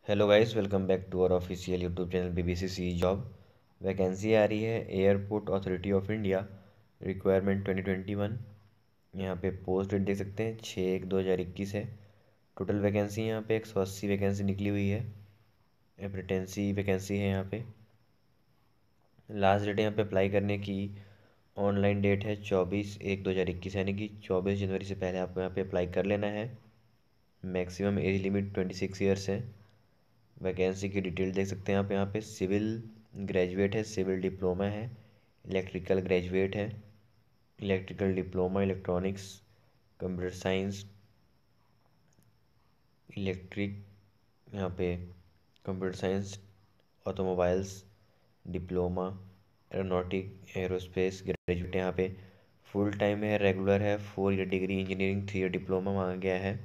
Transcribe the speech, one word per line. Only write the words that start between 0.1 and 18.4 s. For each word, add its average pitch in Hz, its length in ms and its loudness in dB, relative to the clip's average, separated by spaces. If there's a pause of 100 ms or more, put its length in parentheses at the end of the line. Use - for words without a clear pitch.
guys, 110 260 8
welcome 98 320 2
back 92 260 2
to 90 120 2
our 92 100 6
official 90 460 0
YouTube 90 320 -2
channel 90 200 0
बी 87 120 0
बी 87 120 0
सी 92 140 -2
सी 90 260 -2
जॉब। 92 260 2 (600)
वैकेंसी 95 520 0
आ 107 120 8
रही 107 180 0
है 113 340 -2
Airport 101 540 2
Authority 95 420 0
of 98 180 0
India, 98 300 0 (600)
requirement 98 640 2
twenty 95 200 0
twenty-one। 101 500 -2 (760)
यहाँ 95 220 -4
पे 95 140 -2 (140)
पोस्ट 95 280 0
डेट 101 100 2
देख 98 160 0
सकते 101 260 -4
हैं, 110 140 -4
छः - 320 -8
एक 92 160 0
दो 95 140 0
हज़ार 92 200 2
इक्कीस 95 360 -6
है। 104 80 -2 (760)
टोटल 101 240 -2
वैकेंसी 104 400 0
यहाँ 110 200 -2
पे 110 140 0
एक 110 100 -2
सौ - 160 -2
अस्सी 95 260 -2
वैकेंसी 101 360 2
निकली 98 260 0
हुई 101 180 2
है, 104 140 0 (960)
अप्रेंटिसशिप 95 760 -2
वैकेंसी 98 420 0
है 101 120 2
यहाँ 95 220 0
पे। 113 120 -6 (1700)